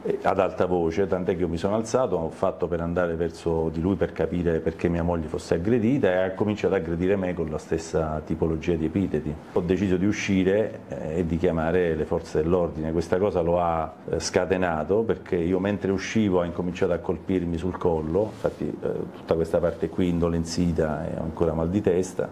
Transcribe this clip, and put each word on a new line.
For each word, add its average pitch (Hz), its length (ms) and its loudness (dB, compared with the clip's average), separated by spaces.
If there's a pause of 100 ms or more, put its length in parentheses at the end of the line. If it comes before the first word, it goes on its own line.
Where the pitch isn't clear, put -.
eh, - 180 -2
ad 92 180 2
alta 92 280 2
voce, 87 400 2
tant'è 92 260 0
che 85 80 0
io 90 60 0
mi 82 100 -2
sono 98 160 0
alzato, 113 440 0
ho 82 120 -2
fatto 90 380 -2
per 82 140 -2
andare 85 340 0
verso 82 580 0
di 82 80 -2
lui 92 140 4
per 85 180 -2
capire 87 460 0
perché 82 300 -2
mia 85 120 0
moglie 85 260 0
fosse 82 280 -2
aggredita, 110 520 2
e 90 100 4
ha 92 160 0
cominciato 104 420 0
ad 95 60 2
aggredire 85 340 0
me 92 180 -2
con 85 160 -4
la 76 80 -4
stessa 78 680 -2
tipologia 82 520 0
di 80 100 0
epiteti. 78 480 0 (200)
Ho 104 60 2
deciso 92 380 2
di 90 80 2
uscire, 98 840 2
eh, 78 280 -4
e 90 80 2
di 82 120 0
chiamare 85 580 2
le 76 100 0
forze 80 380 -2
dell'ordine. 80 480 0
Questa 85 260 0
cosa 95 240 2
lo 85 180 2
ha, 82 320 0 (200)
eh, 82 80 0
scatenato, 90 840 0
perché 92 340 -2
io 90 240 2
mentre 98 320 0
uscivo 95 500 2
ha 87 40 0
incominciato 87 480 -2
a 85 60 0
colpirmi 85 580 -2
sul 87 180 -2
collo, 85 580 0
infatti, - 340 -4
eh, - 220 -4 (260)
tutta - 180 -2
questa 82 240 2
parte 85 320 0
qui 92 200 0
indolenzita 85 1000 0
e - 80 -6
ho 76 60 -4
ancora 82 300 0
mal 82 160 0
di 101 120 0
testa, 92 500 0